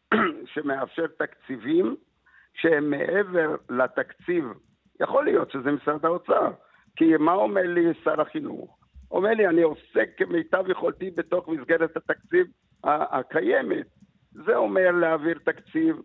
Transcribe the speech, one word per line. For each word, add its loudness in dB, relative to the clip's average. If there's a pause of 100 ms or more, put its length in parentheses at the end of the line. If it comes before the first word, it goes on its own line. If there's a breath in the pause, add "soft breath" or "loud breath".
<clears throat> -2
שמאפשר -4
תקציבים -2 (580 soft breath)
שהם 2
מעבר -2 (140)
לתקציב. -2 (560)
יכול 0
להיות 0
שזה -4
משרד -2
האוצר, 0 (460 soft breath)
כי 6
מה 2
אומר 0
לי 0 (240)
שר 0
החינוך? -8 (320)
אומר 0
לי, 2
"אני 4
עושה 0 (160)
כמיטב -2
יכולתי -4
בתוך -4
מסגרת -2
התקציב -2 (380)
ה-, 0
הקיימת." -2 (600)
זה 2
אומר 2
להעביר 0
תקציב -2